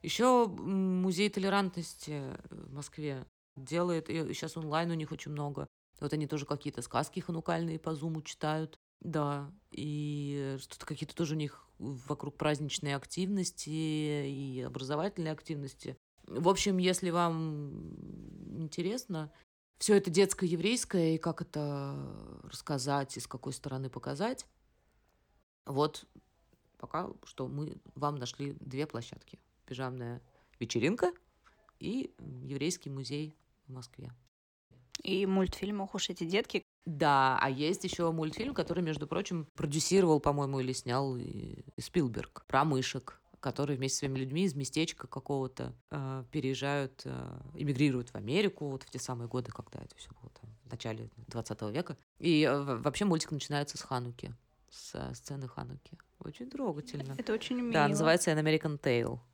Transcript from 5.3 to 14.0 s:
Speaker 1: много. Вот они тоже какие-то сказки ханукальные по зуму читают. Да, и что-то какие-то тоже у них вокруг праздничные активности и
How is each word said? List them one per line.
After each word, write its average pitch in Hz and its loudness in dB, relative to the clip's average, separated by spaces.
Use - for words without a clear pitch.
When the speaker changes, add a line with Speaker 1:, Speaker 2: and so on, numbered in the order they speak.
Speaker 1:
много. 147 -4
Вот 147 -2
они 151 0
тоже 143 -2
какие-то 143 -4
сказки 147 -2
ханукальные 165 -2
по 160 -4
зуму 156 -4
читают. 156 -4
Да, 143 -2
и 147 -4
что-то - -14
какие-то - -8
тоже 156 0
у - 0
них 147 -6
вокруг 143 -6
праздничные 147 0
активности 185 -2
и 147 -2